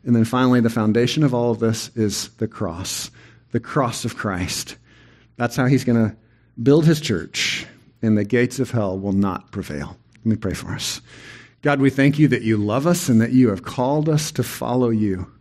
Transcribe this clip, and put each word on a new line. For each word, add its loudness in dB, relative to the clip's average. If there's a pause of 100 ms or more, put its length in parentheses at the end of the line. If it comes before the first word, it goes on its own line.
And 2
then 4
finally, 2
the 2
foundation 2
of 2
all 0
of -2
this -2
is -2
the -4
cross, -8 (400)
the -2
cross -4
of -8
Christ. -6 (600)
That's -2
how 0
he's 2
gonna 0 (460)
build 4
his 4
church, -6 (360)
and 2
the 0
gates 0
of -2
hell -2
will -4
not -2
prevail. -10 (200)
Let -18
me 2
pray -6
for -10
us. -8 (600)
God, 0
we 4
thank 2
you 6
that 0
you 2
love 0
us 0
and 6
that 0
you 6
have -4
called -2
us 0
to -4
follow -2
you. 0 (140)